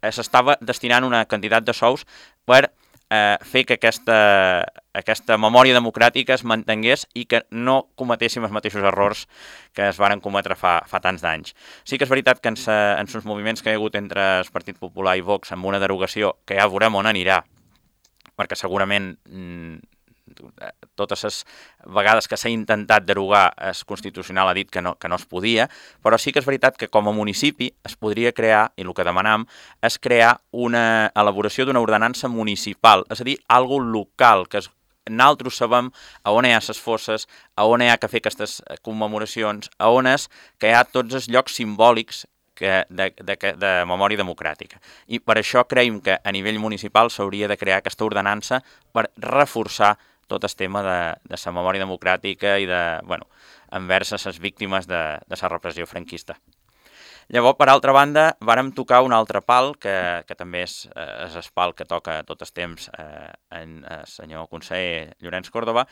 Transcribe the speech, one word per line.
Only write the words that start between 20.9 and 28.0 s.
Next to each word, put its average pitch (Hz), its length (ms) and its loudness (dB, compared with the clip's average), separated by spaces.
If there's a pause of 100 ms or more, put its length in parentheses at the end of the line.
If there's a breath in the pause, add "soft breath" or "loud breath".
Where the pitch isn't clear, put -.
totes 98 300 -6
les 104 120 -6 (520 loud breath)
vegades 104 400 4
que 110 80 -4
s'ha 117 160 -4
intentat 107 500 2
derogar, 98 540 4
el 92 220 -6 (100)
Constitucional 95 640 -4
ha 90 40 0
dit 95 160 -4
que 90 140 -6
no, 90 160 -4
que 92 80 -8
no 87 80 -2
es - 80 -12
podia, 110 400 -2 (400 loud breath)
però 113 160 4
sí 139 100 -6
que 139 120 0
és 127 40 -16
veritat 135 300 0
que 110 160 -12
com 107 160 2
a 104 80 0
municipi 123 540 -4 (120)
es - 140 -16
podria 110 400 -2